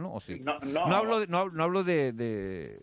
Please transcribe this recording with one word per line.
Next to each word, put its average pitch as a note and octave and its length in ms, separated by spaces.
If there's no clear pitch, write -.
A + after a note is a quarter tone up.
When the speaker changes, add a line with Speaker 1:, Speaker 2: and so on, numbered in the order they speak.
Speaker 1:
¿no? F3+ 140
¿O G#2+ 40
sí? - 200
Speaker 2:
No, D3 220
no. D3+ 260
Speaker 1:
No F3+ 80
hablo A3 240
de, G#3 80
no E3+ 100
hab-, F#3 140
no D#3+ 120
hablo F3+ 200
de, D3+ 300
de, F#2+ 680